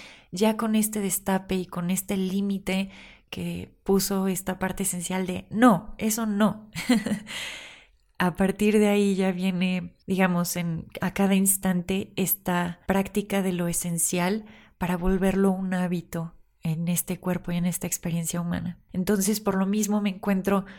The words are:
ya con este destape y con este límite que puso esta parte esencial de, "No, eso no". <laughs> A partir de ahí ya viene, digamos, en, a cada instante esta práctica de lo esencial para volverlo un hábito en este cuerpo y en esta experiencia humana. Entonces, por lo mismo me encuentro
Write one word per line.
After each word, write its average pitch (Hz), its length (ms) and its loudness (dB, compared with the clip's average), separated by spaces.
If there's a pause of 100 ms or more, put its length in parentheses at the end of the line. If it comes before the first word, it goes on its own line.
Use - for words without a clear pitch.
(320)
ya 214 260 2
con 220 180 0
este 214 240 0
destape 190 560 -2
y 185 100 -2
con 175 240 -4
este 190 280 -2
límite 190 760 -2 (380)
que 170 440 -8 (100)
puso 196 440 2
esta 185 320 -4
parte 190 240 -4
esencial 185 420 -4
de, 185 240 -6
"No, 220 480 4
eso 220 280 0
no". 208 480 0
<laughs> - 520 0 (920)
A 180 180 0
partir 202 440 4
de 208 80 6
ahí 202 280 4
ya 190 160 2
viene, 180 640 -2 (120)
digamos, 180 480 2
en, 170 320 -4 (140)
a 185 120 -2
cada 196 220 4
instante 190 800 0
esta 175 720 -2
práctica 196 540 0
de 190 100 0
lo 175 160 -2
esencial 175 800 -2 (320)
para 180 180 0
volverlo 190 560 2
un 185 220 -2
hábito 175 600 -2 (280)
en 160 260 -2
este 175 320 -2
cuerpo 180 320 -4
y 175 60 -2
en 175 80 0
esta 180 220 -2
experiencia 170 540 -4
humana. 175 380 -4 (140)
Entonces, 196 480 2
por 190 140 0
lo 190 100 2
mismo 208 360 0
me 208 80 0
encuentro 190 560 0 (140)